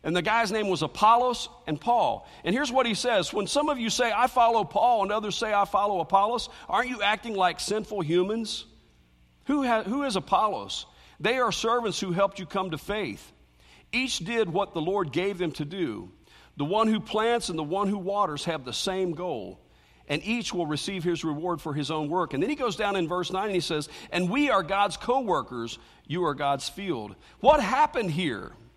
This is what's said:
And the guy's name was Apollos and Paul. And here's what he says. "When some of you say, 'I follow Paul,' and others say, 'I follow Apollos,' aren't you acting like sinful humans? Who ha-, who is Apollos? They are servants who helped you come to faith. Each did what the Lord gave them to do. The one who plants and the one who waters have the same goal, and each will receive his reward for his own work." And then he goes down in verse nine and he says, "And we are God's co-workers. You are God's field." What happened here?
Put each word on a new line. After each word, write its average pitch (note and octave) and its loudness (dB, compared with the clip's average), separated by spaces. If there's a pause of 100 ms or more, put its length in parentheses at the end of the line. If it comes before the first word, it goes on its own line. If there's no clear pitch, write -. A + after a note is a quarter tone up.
And D#3+ -2
the F3+ 2
guy's G#3+ 2
name G#3+ -2
was F3+ 0
Apollos A3+ 4 (180)
and D3+ -4
Paul. E3+ 0 (160)
And F3 0
here's B3+ 0
what B3+ 4
he A3+ 0
says. G#3+ 0
"When G3 -2
some D4 2
of C#4 0
you A3+ -2
say, A#3 2
'I A3 4
follow A#3 4
Paul,' G#3+ 4
and G3 0
others G#3+ -2
say, G#3+ 0
'I G3+ 4
follow G3+ 2
Apollos,' G3+ 2 (180)
aren't A#3+ 0
you B3+ -6
acting G#3+ 0
like F3+ 2
sinful G#3 -4
humans? F#3+ 0 (800)
Who C#4 0
ha-, A3+ 2
who C4 -2
is A#3 -2
Apollos? F3 0 (340)
They A3+ 2
are A#3 2
servants A3+ 0
who F#3+ -2
helped G3 2
you F#3 -10
come F#3+ -4
to D#3 -4
faith. G3 -6 (600)
Each B3 -2
did G#3+ 0
what F#3+ -2
the E3 -2
Lord F3+ 0
gave F#3 0
them E3+ -2
to D3+ -6
do. C#3 -6 (460)
The C#3+ -2
one G#3+ 2
who G#3+ 2
plants A3+ 0
and E3+ -4
the D#3+ -2
one F#3+ -2
who G#3 0
waters F#3 -2
have D#3 -4
the A#2+ -8
same F#3 -2
goal, C3+ -6 (520)
and C#3+ 0
each A3+ -2
will E3+ -2
receive D#3 -4
his E3+ -2
reward D#3+ -4
for D3+ -6
his C#3+ -4
own D#3 -2
work." E3+ -2
And C#3+ 0
then A3 -2
he D4+ -2
goes A#3+ -2
down G3+ -2
in F3 0
verse F3+ -2
nine F#3+ -2
and G3+ -2
he E3+ 2
says, D3+ -4 (240)
"And F3 0
we C#4 2
are G3 4
God's G3 0
co-workers. D3+ -2 (280)
You F3 0
are D3 2
God's C#3 0
field." B2+ -6 (240)
What C#4+ 8
happened B3 2
here? C#3+ -2 (260)